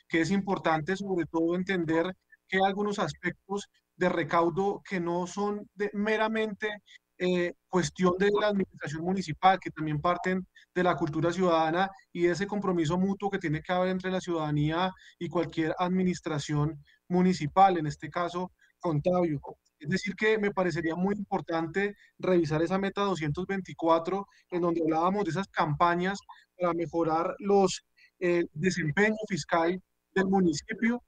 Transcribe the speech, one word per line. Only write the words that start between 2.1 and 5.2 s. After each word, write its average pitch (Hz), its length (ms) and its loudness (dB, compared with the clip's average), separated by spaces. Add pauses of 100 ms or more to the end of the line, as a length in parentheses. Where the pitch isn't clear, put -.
que 190 80 -2
hay 190 80 4
algunos 202 340 0
aspectos 180 720 -6 (280)
de 180 120 2
recaudo 170 800 0
que 190 100 -4
no 175 280 -2